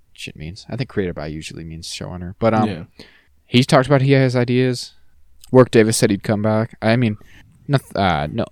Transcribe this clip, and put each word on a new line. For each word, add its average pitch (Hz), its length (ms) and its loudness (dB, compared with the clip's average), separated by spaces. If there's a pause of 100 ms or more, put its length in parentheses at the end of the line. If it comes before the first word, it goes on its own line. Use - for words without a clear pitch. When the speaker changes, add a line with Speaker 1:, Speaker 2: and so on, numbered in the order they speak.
(140)
Speaker 1:
shit - 220 -18
means. 82 340 -16
I 110 60 -10
think 123 140 -10
created 92 260 -4
by 78 120 -10
usually 78 360 -12
means 82 240 -14
showrunner. 90 520 -12
But, 110 160 0
um, 110 140 0
Speaker 2:
Yeah. 85 140 -10 (640)
Speaker 1:
he's - 220 2
talked 131 200 4
about 139 140 2
he 139 120 2
has 131 220 2
ideas. 123 580 -2 (580)
Warwick 127 200 6
Davis 110 260 4
said 120 140 2
he'd 101 120 -2
come 104 180 -2
back. 110 400 -2
I 110 160 2
mean, 113 200 0 (500)
no, 143 100 0 (180)
uh, 80 360 0
no, 104 200 -6